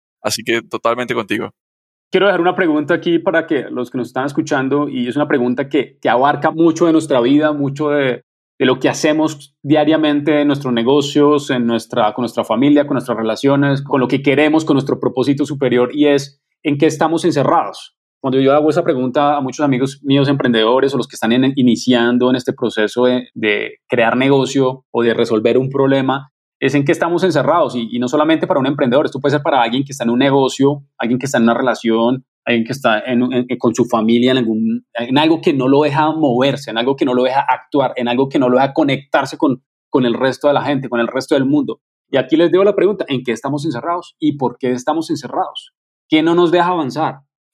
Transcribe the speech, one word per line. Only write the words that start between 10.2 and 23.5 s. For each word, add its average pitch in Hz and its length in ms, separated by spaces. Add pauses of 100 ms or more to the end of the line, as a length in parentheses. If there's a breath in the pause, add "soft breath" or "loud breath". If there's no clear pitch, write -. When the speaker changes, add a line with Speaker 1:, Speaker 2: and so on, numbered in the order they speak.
Speaker 2:
en 147 80
nuestros 139 240
negocios, 143 760
en 123 160
nuestra, 113 460
con 123 120
nuestra 117 180
familia, 139 420
con 143 120
nuestras 120 200
relaciones, 139 640
con 143 200
lo 123 80
que 135 140
queremos, 151 420
con 156 100
nuestro 131 240
propósito 135 480
superior, 123 480
y 147 140
es, 139 340 (220)
¿en 147 140
qué 160 80
estamos 160 380
encerrados? 135 720 (240)
Cuando 131 200
yo 135 120
hago 151 180
esa 160 120
pregunta 143 540
a 143 40
muchos 131 240
amigos 135 380
míos 139 260
emprendedores 131 640
o 131 40
los 117 100
que - 80
están 113 160
en, 131 240
iniciando 123 720
en 127 60
este 127 180
proceso 110 520
de, 123 300
de 110 440 (100)